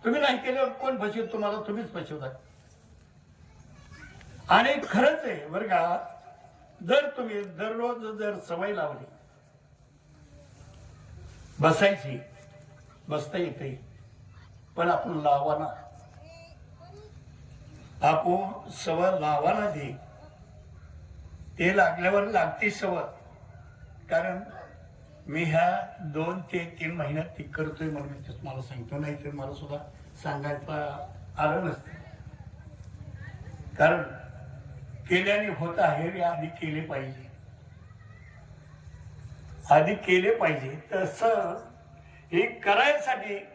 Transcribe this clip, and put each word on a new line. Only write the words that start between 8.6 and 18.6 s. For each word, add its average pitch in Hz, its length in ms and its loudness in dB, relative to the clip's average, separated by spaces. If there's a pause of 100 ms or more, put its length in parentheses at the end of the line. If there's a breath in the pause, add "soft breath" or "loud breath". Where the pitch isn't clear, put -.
लावली, 160 320 -4 (2500)
बसायची, 156 580 4 (920)
बसता 151 300 -4
येते, 139 300 -4 (1080)
पण 170 120 4
आपण 165 260 2
लावाना, 147 520 4 (2500)
आपण 180 640 2